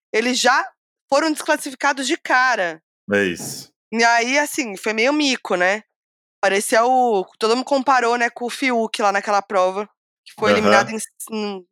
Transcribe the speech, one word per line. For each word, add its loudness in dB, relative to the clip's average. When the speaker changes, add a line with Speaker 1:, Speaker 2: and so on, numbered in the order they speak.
Speaker 1:
eles 0
já 4
foram 2
desclassificados -2
de -2
cara. 0
Speaker 2:
É 4
isso. -6
Speaker 1:
E 0
aí, 2
assim, -4
foi -4
meio 2
mico, -2
né? 0
Parecia 2
o, 2
todo 0
mundo -2
comparou, 2
né, 0
com -10
o -6
Fiuk -2
lá 2
naquela 0
prova, 0
que -20
foi 0
Speaker 2:
Aham. 0
Speaker 1:
eliminado 4
em -6
s-, -8
n-, -6